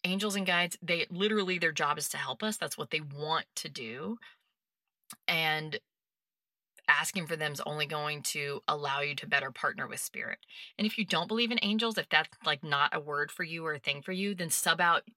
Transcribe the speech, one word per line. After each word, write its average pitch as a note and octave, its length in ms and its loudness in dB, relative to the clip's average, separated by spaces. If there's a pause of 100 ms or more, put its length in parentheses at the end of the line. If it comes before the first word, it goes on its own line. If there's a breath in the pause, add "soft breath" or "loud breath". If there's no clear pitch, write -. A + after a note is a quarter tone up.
Angels G3 320 0
and G3 100 0
guides, F3 380 2
they E3+ 260 0
literally, F#3+ 480 2
their E3 140 4
job D3 260 2
is D3+ 120 -4
to D3 80 -4
help C3+ 260 -4
us. G#3+ 140 -2
That's - 200 -6
what D3 140 -6
they D#3 100 -2
want D3+ 540 -2
to - 140 -6
do. A3 500 -8 (1080 loud breath)
And D#3 520 0 (1080)
asking D#3 380 2
for D#3+ 100 -2
them D3+ 160 0
is C#3 80 -6
only D3+ 240 -2
going D3 360 -4
to C#3+ 460 -4
allow C#3+ 320 0
you C#3+ 160 -2
to C#3 100 -8
better C#3 260 2
partner - 360 -2
with - 140 -8
spirit. - 380 -8 (380 loud breath)
And G#3 80 0
if G#3+ 120 0
you G#3+ 80 0
don't F3 240 0
believe A3+ 220 0
in A#3+ 100 2
angels, A3 360 0
if - 120 -4
that's, D#3 200 4 (160)
like, D3 160 2
not D3 320 4
a D#3+ 60 0
word D3 320 -2
for F3+ 120 -6
you E3 220 -6
or D3+ 80 -2
a C#3+ 60 -6
thing C#3+ 220 -2
for F#3 100 -8
you, G3 240 0
then E3+ 140 -4
sub G3+ 320 2
out E3+ 220 6 (140)